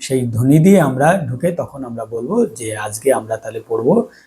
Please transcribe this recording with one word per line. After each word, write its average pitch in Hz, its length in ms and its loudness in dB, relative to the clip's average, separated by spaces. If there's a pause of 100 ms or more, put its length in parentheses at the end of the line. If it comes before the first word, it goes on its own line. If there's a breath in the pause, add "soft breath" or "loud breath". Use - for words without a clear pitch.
সেই 127 260 -2
ধ্বনি 127 320 4
দিয়ে 190 220 6
আমরা 147 480 2
ঢুকে 131 220 -4
তখন 135 320 -8
আমরা 117 220 -10
বলবো 123 400 -2
যে 110 320 -8
আজকে 107 360 -2
আমরা 110 240 -4
তাহলে 110 300 -12
পড়বো 135 400 0 (200 soft breath)